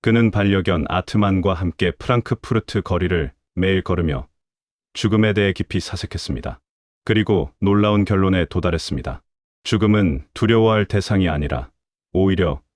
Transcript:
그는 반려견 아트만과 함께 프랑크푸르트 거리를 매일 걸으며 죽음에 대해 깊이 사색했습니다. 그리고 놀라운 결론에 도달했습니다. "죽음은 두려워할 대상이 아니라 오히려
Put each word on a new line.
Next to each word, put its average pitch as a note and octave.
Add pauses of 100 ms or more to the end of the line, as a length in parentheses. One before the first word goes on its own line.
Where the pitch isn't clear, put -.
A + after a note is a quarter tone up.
그는 A2+
반려견 G2
아트만과 F#2+
함께 F2+
프랑크푸르트 -
거리를 F2 (220)
매일 F#2
걸으며 E2 (640)
죽음에 G#2+
대해 G2+
깊이 -
사색했습니다. - (440)
그리고 G#2
놀라운 G#2
결론에 F#2+
도달했습니다. E2 (420)
"죽음은 G2+
두려워할 A2
대상이 F#2+
아니라 D2 (420)
오히려 F#2 (140)